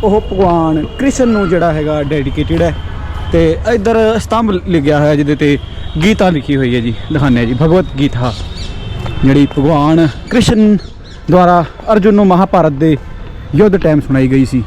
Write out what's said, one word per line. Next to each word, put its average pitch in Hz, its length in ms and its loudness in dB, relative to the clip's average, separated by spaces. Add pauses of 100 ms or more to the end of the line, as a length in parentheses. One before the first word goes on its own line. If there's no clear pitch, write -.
ਉਹ 214 180 2
ਭਗਵਾਨ 170 640 0
ਕ੍ਰਿਸ਼ਨ 262 420 -2
ਨੂੰ 208 220 0
ਜਿਹੜਾ 165 240 0
ਹੈਗਾ 151 300 -2
ਡੈਡੀਕੇਟਿਡ 147 580 -2
ਹੈ। 165 140 0 (560)
ਤੇ 165 260 2 (160)
ਇੱਧਰ 220 460 0
ਸਤੰਭ 220 320 -2
ਲਿਖਿਆ 165 480 0
ਹੋਇਆ, 147 160 2
ਜਿਹਦੇ 147 200 0
ਤੇ 143 220 0 (460)
ਗੀਤਾ 202 260 2
ਲਿਖੀ 143 260 -2
ਹੋਈ 127 200 0
ਹੈ 123 60 0
ਜੀ, 117 120 -2 (200)
ਦਿਖਾਉਂਦੇ 135 260 2
ਹਾਂ 120 60 0
ਜੀ, 117 80 -2
ਭਗਵਤ 160 320 2 (140)
ਗੀਤਾ, 123 340 -2 (920)
ਜਿਹੜੀ 139 220 4
ਭਗਵਾਨ 151 640 2 (220)
ਕ੍ਰਿਸ਼ਨ 214 480 2 (540)
ਦੁਆਰਾ 175 340 4 (280)
ਅਰਜੁਨ 208 200 4
ਨੂੰ 202 140 4
ਮਹਾਭਾਰਤ 180 440 2
ਦੇ 147 260 0 (580)
ਯੁੱਧ 196 220 4
ਟਾਈਮ 156 220 2
ਸੁਣਾਈ 135 280 0
ਗਈ 131 180 2
ਸੀ। 120 220 -2